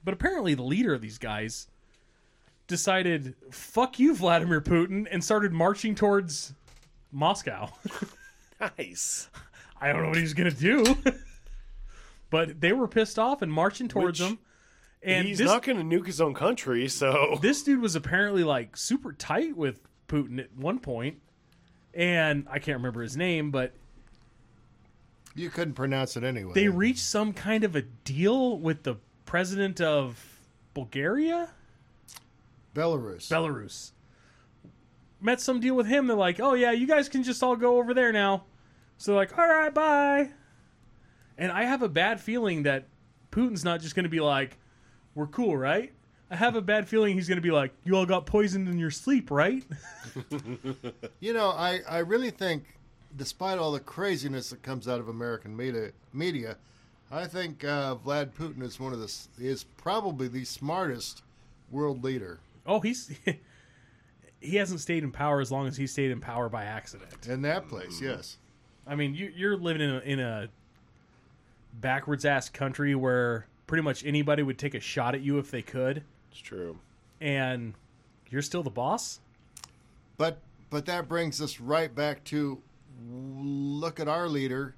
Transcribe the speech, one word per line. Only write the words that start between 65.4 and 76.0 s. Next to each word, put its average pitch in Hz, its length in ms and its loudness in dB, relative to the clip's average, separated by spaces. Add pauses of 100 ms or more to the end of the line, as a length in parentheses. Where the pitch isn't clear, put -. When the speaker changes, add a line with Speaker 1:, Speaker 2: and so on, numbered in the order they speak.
Speaker 1:
as 127 100 -4
long 135 160 -2
as 127 100 -8
he 139 100 -4
stayed 135 240 -2
in 120 80 -4
power 120 300 -4
by 107 160 -6
accident. - 640 -14
Speaker 3:
In 131 160 -4
that 160 240 -2
place, 92 300 -12
Speaker 4:
Mm-hmm. 127 80 -8
Speaker 3:
yes. - 320 -10 (500)
Speaker 1:
I 143 80 -6
mean, 143 200 -2
you, 196 200 -8
you're 196 220 0
living 170 240 -2
in 143 140 2
a, 131 40 -4
in 135 200 -4
a 113 300 -4 (1200)
backwards-ass 135 760 -2
country 143 460 -2
where 123 520 0 (200)
pretty 160 160 0
much 139 220 -4
anybody 147 380 2
would 135 140 -2
take 143 180 -6
a 113 40 -6
shot 123 360 -2
at 135 60 -6
you 139 160 0
if 139 140 -4
they 123 100 -6
could. 131 420 -4 (280)